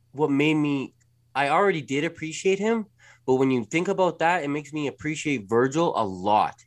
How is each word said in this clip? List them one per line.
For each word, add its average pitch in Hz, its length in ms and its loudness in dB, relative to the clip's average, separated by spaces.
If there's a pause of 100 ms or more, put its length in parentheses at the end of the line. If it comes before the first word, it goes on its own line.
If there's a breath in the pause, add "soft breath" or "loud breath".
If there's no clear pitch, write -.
(120)
what 143 180 0
made 147 260 2
me, 143 380 -2 (400)
I 139 160 0
already 175 320 2
did 135 220 -2
appreciate 165 560 -2
him, 220 260 0 (400 soft breath)
but 131 100 4
when 135 160 4
you 123 120 0
think 170 240 -2
about 185 320 0
that, 165 240 2
it 143 60 -4
makes 143 240 -6
me 151 140 -4
appreciate 143 600 -4
Virgil 135 480 2
a 110 80 0
lot, 95 520 0 (120)